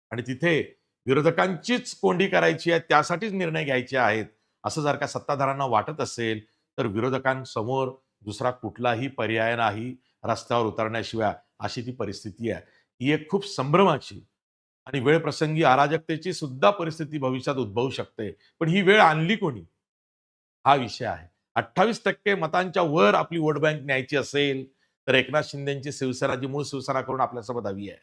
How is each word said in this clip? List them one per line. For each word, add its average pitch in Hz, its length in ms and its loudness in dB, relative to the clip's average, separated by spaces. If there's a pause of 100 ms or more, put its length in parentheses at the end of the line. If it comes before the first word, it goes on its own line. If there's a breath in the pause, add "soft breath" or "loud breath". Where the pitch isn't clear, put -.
(120)
आणि 117 100 -6
तिथे 131 560 -2 (280)
विरोधकांचीच 165 920 0
कोंडी 185 320 2
करायची 170 440 2
आहे, 165 180 2
त्यासाठीच 175 440 2
निर्णय 165 300 -2
घ्यायचे 131 340 0
आहेत, 110 280 2 (380)
असं 107 180 -4
जर 147 140 0
का 135 120 -6
सत्ताधाऱ्यांना 135 580 -2
वाटत 120 360 -2
असेल 113 440 -4 (320)
तर 104 80 -2
विरोधकांसमोर 127 1040 -2 (320)
दुसरा 113 300 -4
कुठलाही 120 560 -4
पर्याय 113 480 -2
नाही 117 400 -2 (280)
रस्त्यावर 113 420 0
उतरण्याशिवाय, 110 680 -2 (260)
अशी 104 220 -8
ती 117 100 -8
परिस्थिती 107 600 -8
आहे. 85 100 -6 (400 soft breath)
ही 135 100 2
एक 151 180 -2
खूप 165 160 0
संभ्रमाची 143 800 2 (600)
आणि 135 140 -4
वेळप्रसंगी 156 640 2
अराजकतेची 151 680 2
सुद्धा 143 380 2
परिस्थिती 160 460 -4
भविष्यात 131 380 -2
उद्भवू 120 340 -2
शकते. 107 460 -8 (240 soft breath)
पण 160 100 2
ही 185 120 4
वेळ 196 180 6
आणली 160 360 6
कोणी, 131 260 -4 (1040)
हा 139 100 6
विषय 123 300 -4
आहे. 87 220 -6 (280)
अठ्ठावीस 202 500 2
टक्के 202 300 0
मतांच्या 180 480 0
वर 175 300 4
आपली 170 260 0
वोट 151 180 0
बँक 151 240 0
न्यायची 135 360 -2
असेल 135 640 -2 (280)
तर 127 80 4
एकनाथ 131 300 2
शिंदेची 139 460 -8
शिवसेना 131 440 -2
जी 127 120 -6
मूळ 143 160 -6
शिवसेना 135 380 -6
करून 131 200 -4
आपल्यासोबत 120 460 -6
हवी 98 220 -8
आहे 85 140 -18